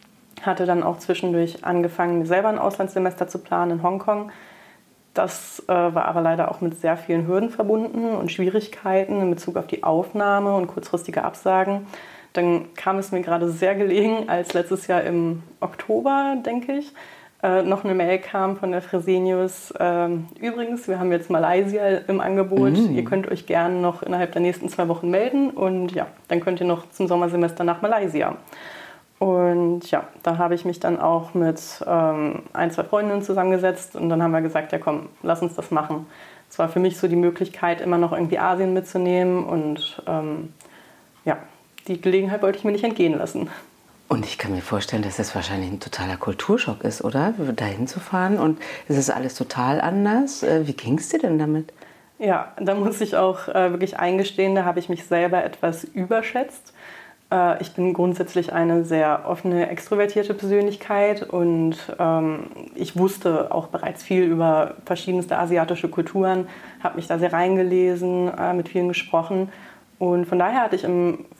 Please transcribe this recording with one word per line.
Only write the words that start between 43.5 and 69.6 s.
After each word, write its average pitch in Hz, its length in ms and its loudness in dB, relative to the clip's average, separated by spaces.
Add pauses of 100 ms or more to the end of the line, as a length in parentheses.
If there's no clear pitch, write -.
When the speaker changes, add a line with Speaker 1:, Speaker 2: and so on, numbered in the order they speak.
Speaker 2:
Und 110 160 0
ich - 140 -8
kann 101 160 -4
mir 90 80 -4
vorstellen, 107 400 -2
dass 101 160 -4
das 104 180 -4
wahrscheinlich 92 360 -4
ein 98 100 -8
totaler 92 340 -6
Kulturschock 120 680 -2
ist, 110 200 -4
oder? 143 300 0 (220)
Dahin 107 320 -4
zu 185 120 -8
fahren 190 380 0
und 156 220 2 (280)
es 143 100 2
ist 139 120 0
alles 131 260 -2
total 131 460 0
anders. 208 640 2
Äh, 160 240 4
wie 143 60 -4
ging's 139 360 -2
dir 330 100 0
denn 170 200 2
damit? 156 340 0 (460)
Speaker 1:
Ja, 196 400 0
da 196 160 0
muss 214 260 0
ich 208 160 -2
auch, 185 300 2
äh, 185 240 2
wirklich 185 280 -2
eingestehen, 190 540 2
da 190 100 2
habe 175 160 0
ich 170 100 -10
mich 170 160 -4
selber 175 380 2
etwas - 400 -4
überschätzt. 220 880 -4 (560)
Äh, 180 320 2
ich - 120 -10
bin 180 200 2
grundsätzlich 180 600 0
eine 170 320 4
sehr 160 420 2
offene, 175 420 0
extrovertierte 202 640 0
Persönlichkeit 202 880 0
und, 165 520 2 (240)
ähm, 160 460 0 (300)
ich - 220 -6
wusste 180 540 2
auch 165 160 -2
bereits - 360 -6
viel 185 200 2
über 165 520 4 (100)
verschiedenste 180 520 -2
asiatische 170 520 0
Kulturen, 185 580 0 (340)
habe - 140 -4
mich 170 120 -8
da 170 120 -2
sehr 170 140 0
reingelesen, 180 1040 2
äh, 180 160 0
mit 175 160 -2
vielen 180 180 0
gesprochen. 180 640 0 (480)